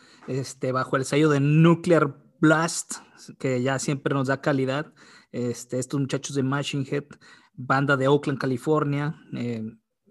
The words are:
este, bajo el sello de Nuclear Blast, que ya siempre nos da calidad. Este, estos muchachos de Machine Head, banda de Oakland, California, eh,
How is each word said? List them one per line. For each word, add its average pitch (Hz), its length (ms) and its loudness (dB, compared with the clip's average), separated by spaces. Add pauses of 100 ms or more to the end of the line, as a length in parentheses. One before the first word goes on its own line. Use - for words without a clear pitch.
(260)
este, 131 460 -6
bajo 131 240 -2
el 135 100 -2
sello 151 240 4
de 139 100 4
Nuclear 160 760 4 (220)
Blast, 160 580 2 (420)
que 127 240 -2
ya 131 160 -2
siempre 143 340 -4
nos 135 140 0
da 135 160 -2
calidad. 135 500 -2 (400)
Este, 123 460 -6
estos 131 200 -4
muchachos 139 380 -6
de 135 60 0
Machine 139 480 -4
Head, 143 140 -4 (500)
banda 139 420 2
de 131 120 2
Oakland, 143 300 2
California, 143 760 -2 (200)
eh, 120 280 -6 (480)